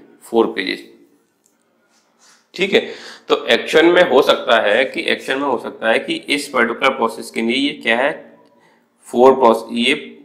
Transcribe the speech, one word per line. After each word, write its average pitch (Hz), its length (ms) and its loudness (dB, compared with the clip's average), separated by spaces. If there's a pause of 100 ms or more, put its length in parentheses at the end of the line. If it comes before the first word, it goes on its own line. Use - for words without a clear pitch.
(240)
फ़ोर 113 240 0
पेजेस, 95 360 -6 (1700)
ठीक 196 180 -4
है। 127 60 4 (500)
तो - 60 2 (120)
एक्शन 156 400 2
में 175 220 4
हो 131 120 4
सकता 123 400 2
है 107 240 2
कि, - 180 -10
एक्शन 117 340 -4
में 143 80 -4
हो 127 140 -2
सकता 113 300 -6
है 117 100 2
कि 165 160 -6 (140)
इस 147 180 -2
पर्टिकुलर 117 440 0
प्रोसेस 117 400 -6
के 117 100 -6
लिए 117 160 -2
ये 143 180 -2
क्या 117 220 -2
है, 139 140 0 (960)
फोर 127 260 6
प्रोस-, 113 400 2
ये 120 220 0 (300)